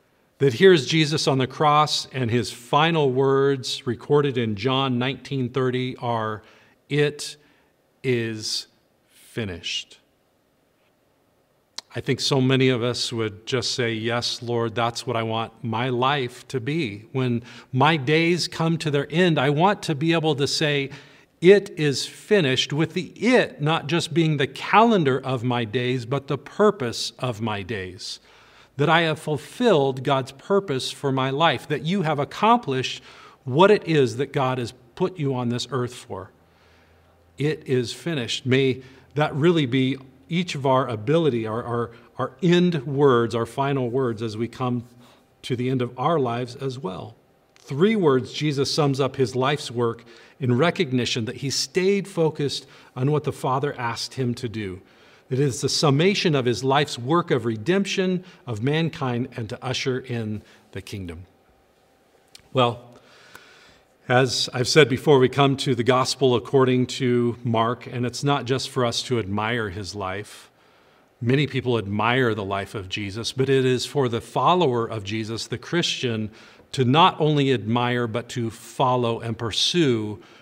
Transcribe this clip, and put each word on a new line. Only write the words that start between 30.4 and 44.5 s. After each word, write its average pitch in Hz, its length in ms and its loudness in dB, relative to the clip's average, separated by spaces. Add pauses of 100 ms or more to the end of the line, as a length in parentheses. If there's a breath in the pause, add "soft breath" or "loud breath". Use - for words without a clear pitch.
for 139 220 -4
my 131 160 0
life, 135 400 0
that 143 140 -2
you 185 200 -2
have 156 160 0
accomplished 143 840 0 (420 loud breath)
what 160 260 6
it 202 160 4
is 135 300 2
that 135 160 -4
God 131 240 0
has 120 160 -6 (220)
put 180 240 -2
you 139 160 -2
on 123 160 -2
this 120 200 -4
earth 123 220 -4
for. 95 380 -14 (1080 soft breath)
It 147 300 -4
is 123 260 0
finished." 135 540 -6
May 131 340 2 (340 loud breath)
that 147 220 0
really 160 300 2
be 131 320 0 (320)
each 175 240 -2
of 139 100 -8
our 131 240 4
ability, 120 580 0
our, 110 160 -4
our, 117 280 -4 (260 loud breath)
our 127 160 -6 (100)
end 175 440 2
words, 131 480 4
our 117 100 0
final 135 460 -2
words 117 320 -2
as 110 160 -6
we 117 100 -4
come 123 360 -4 (580 loud breath)